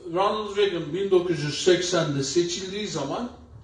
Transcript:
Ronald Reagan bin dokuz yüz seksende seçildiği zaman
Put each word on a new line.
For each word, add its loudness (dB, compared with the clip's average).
Ronald 0
Reagan 0
bin -2
dokuz 4
yüz -4
seksende 2
seçildiği -2
zaman -6